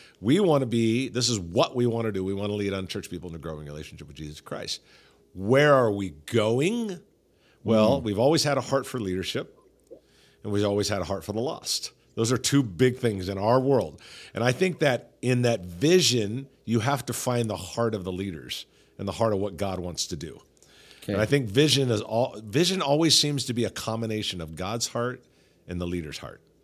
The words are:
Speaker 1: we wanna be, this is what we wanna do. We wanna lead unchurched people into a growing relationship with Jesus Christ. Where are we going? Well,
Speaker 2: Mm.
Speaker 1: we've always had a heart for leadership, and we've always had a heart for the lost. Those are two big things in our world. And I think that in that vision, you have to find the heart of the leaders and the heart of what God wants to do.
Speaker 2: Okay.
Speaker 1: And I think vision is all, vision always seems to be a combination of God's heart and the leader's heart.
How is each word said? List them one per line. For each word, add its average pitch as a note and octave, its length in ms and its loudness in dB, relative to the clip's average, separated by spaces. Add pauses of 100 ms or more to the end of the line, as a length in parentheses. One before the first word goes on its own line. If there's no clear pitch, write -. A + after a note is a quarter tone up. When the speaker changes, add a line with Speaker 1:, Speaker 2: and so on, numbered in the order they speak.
(200)
Speaker 1:
we C#3 220 4
wanna D3 240 4
be, A#2 420 2
this A#2 220 -2
is A2 100 0
what A2 380 0
we B2 100 2
wanna A2+ 240 0
do. F#2+ 140 -4
We G2 80 -2
wanna G#2 220 -4
lead G2+ 180 -2
unchurched F#2+ 360 -6
people F2+ 200 -10
into E2 80 -10
a D2+ 40 -14
growing D2+ 240 -10
relationship D#2 420 -14
with D2 100 -18
Jesus D2+ 240 -12
Christ. - 400 -10 (520)
Where C3 400 6
are A#2+ 180 6
we G2+ 180 -4 (160)
going? D#3+ 760 0 (640)
Well, A2 380 4
Speaker 2:
Mm. - 20 -10
Speaker 1:
we've G#2 160 0
always D3 240 4
had C#3+ 140 0
a B2 40 0
heart C3+ 240 -2
for C3 140 -6
leadership, F#2+ 580 -4 (840)
and G#2 80 -8
we've G2+ 140 2
always G2+ 240 0
had G2+ 120 0
a E2+ 40 -4
heart F#2+ 180 -4
for - 80 -8
the G#2+ 80 -4
lost. - 520 -6 (240)
Those A2+ 180 2
are A#2+ 40 2
two C#3 260 2
big B2 340 2
things G2+ 320 -2
in G2 80 -4
our A#2 240 4
world. A#2 400 0 (320)
And A2 100 -2
I B2+ 80 4
think F3+ 280 -2
that C3+ 320 0 (100)
in B2 220 2
that A#2 180 2
vision, A#2+ 840 2 (180)
you A2+ 160 2
have C3 240 0
to A#2+ 80 -6
find A#2+ 360 -2
the G2 60 -4
heart A2 400 -2
of F#2 80 -6
the F#2 80 -4
leaders F2 540 -8 (320)
and G2 100 -6
the F#2+ 60 -4
heart A2+ 180 2
of G2 80 2
what G2 160 -4
God F#2+ 240 -4
wants F2 280 -6
to E2+ 100 -8
do. D#2 240 -14 (640)
Speaker 2:
Okay. G#2+ 100 -4
Speaker 1:
And G2 80 2
I A2 40 4
think C#3 220 2
vision C3+ 440 4
is G#2+ 100 2
all, A2+ 420 -2
vision E3+ 380 0
always D3 360 4
seems C#3+ 280 0
to B2 80 -4
be A#2 100 0
a G2 60 0
combination A2 720 -6
of D#2+ 140 -10
God's G2+ 340 -6
heart B2 340 -6 (440)
and F2 120 -6
the F2 80 -4
leader's E2+ 320 -6
heart. - 220 -16 (220)